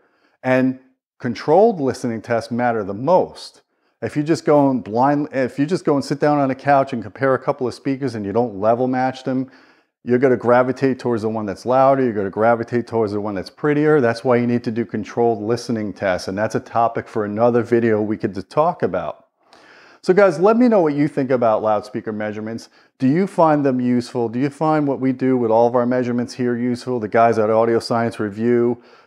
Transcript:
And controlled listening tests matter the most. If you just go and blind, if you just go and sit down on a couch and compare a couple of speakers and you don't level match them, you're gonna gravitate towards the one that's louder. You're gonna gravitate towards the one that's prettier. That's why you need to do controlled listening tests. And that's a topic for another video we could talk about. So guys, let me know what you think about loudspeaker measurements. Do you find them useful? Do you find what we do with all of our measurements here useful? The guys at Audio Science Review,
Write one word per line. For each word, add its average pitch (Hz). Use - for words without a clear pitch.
And 127
controlled 170
listening 117
tests 117
matter 117
the 98
most. 131
If 113
you 151
just 156
go 143
and 117
blind, 139
if 127
you 143
just 175
go 151
and 135
sit 143
down 147
on 135
a 131
couch 139
and 113
compare 127
a 120
couple 131
of 110
speakers 135
and 104
you 98
don't 107
level 117
match 127
them, 131
you're 120
gonna 127
gravitate 127
towards 117
the 110
one 110
that's 95
louder. 135
You're 117
gonna 98
gravitate 117
towards 113
the 104
one 101
that's 90
prettier. 151
That's 117
why 123
you 120
need 120
to 120
do 113
controlled 110
listening 110
tests. 92
And 95
that's 110
a 120
topic 117
for 107
another 117
video 113
we 104
could 98
talk 170
about. 87
So 185
guys, 185
let 214
me 247
know 214
what 151
you 147
think 139
about 117
loudspeaker 107
measurements. 107
Do 131
you 175
find 156
them 131
useful? 123
Do 120
you 143
find 151
what 127
we 131
do 131
with 113
all 117
of 120
our 120
measurements 120
here 123
useful? 123
The 107
guys 113
at 110
Audio 117
Science 117
Review, 117